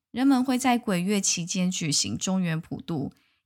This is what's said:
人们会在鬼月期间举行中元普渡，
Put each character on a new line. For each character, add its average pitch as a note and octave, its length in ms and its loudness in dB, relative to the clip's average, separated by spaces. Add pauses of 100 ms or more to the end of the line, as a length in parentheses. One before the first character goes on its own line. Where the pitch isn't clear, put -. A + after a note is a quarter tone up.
(120)
人 B3 120 -2
们 C4 200 4
会 C4 120 0
在 B3 220 2
鬼 F#3+ 240 -2
月 G3+ 180 0
期 F#3 240 0
间 F3+ 240 0
举 F3+ 220 -2
行 G2+ 260 -2
中 F#3+ 240 -2
元 E3 200 -2
普 - 200 -10
渡， D#3 320 -6 (340)